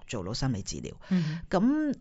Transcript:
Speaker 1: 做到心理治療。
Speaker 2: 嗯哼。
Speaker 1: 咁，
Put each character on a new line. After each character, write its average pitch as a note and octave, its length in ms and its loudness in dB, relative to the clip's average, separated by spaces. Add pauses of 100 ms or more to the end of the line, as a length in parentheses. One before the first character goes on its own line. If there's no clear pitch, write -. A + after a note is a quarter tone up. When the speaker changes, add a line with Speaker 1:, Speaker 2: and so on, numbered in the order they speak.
Speaker 1:
做 G#2 180 -4
到 G2+ 100 -4
心 C3 180 0
理 G2 100 -2
治 - 200 -8
療。 - 100 -8 (160)
Speaker 2:
嗯 F3+ 160 4
哼。 D#3 240 -4
Speaker 1:
咁， C4+ 520 4